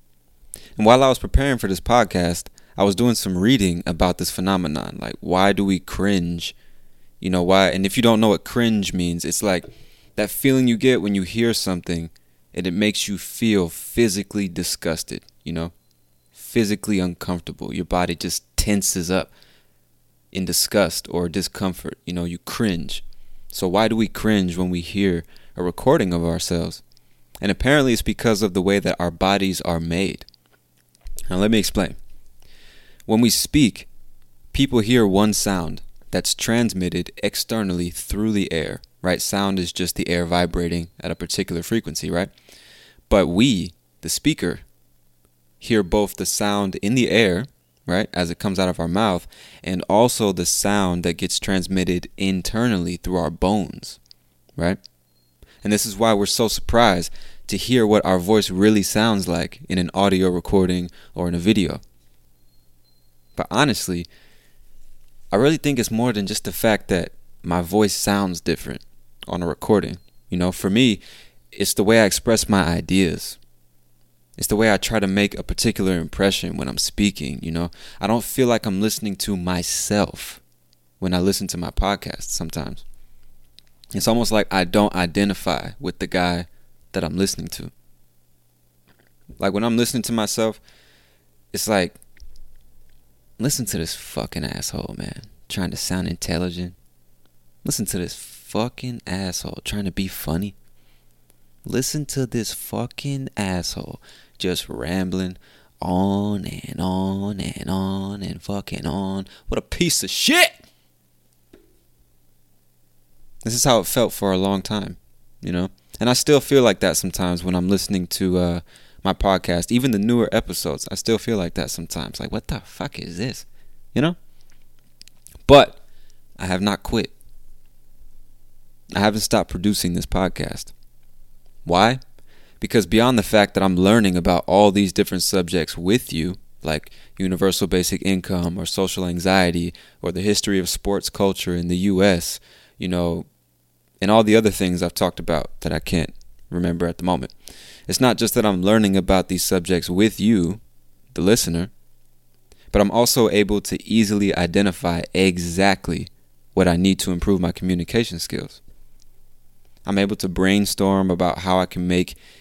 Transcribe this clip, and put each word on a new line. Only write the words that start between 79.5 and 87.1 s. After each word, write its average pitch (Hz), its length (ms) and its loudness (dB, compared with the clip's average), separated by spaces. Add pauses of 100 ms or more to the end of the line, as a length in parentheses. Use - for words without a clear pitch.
when 90 160 -2
I 90 60 2
listen 95 280 0
to 85 100 -8
my 87 120 -6
podcast - 540 -4
sometimes. - 600 -8 (1080)
It's 98 140 0
almost 113 240 2
like 104 200 2
I 95 120 2
don't 101 300 2
identify 92 840 -2
with 90 200 -8
the 90 80 -6
guy 87 400 0 (460)
that 90 120 -2
I'm 85 120 -4